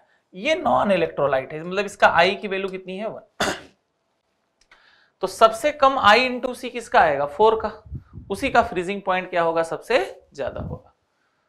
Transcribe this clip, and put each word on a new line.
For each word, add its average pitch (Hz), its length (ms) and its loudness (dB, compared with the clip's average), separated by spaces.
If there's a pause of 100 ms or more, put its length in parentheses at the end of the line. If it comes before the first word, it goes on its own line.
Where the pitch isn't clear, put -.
(340)
ये 233 200 -2
नॉन 254 380 2
इलेक्ट्रोलाइट 143 600 0
है, 156 120 -8
मतलब 190 200 -4
इसका 202 340 2
I 190 220 4
की 208 80 -8
वैल्यू 190 220 -4
कितनी 185 280 -12
है? 214 100 -8
वन। 127 140 -12 (180)
<clears throat> - 140 -4 (1700)
तो 190 40 0
सबसे - 480 2
कम 269 280 2
I 208 180 6
into 247 360 -4
C 247 160 -10
किसका 233 280 0
आएगा? 143 260 2
फ़ोर 220 380 4
का, 214 80 -6 (580)
उसी 190 200 -4
का 233 120 4
फ्रीजिंग 185 400 -6
पॉइंट 185 280 -2
क्या 175 120 0
होगा? 165 220 0
सबसे 196 340 -2 (360)
ज्यादा 123 260 -8
होगा। - 340 -12 (540)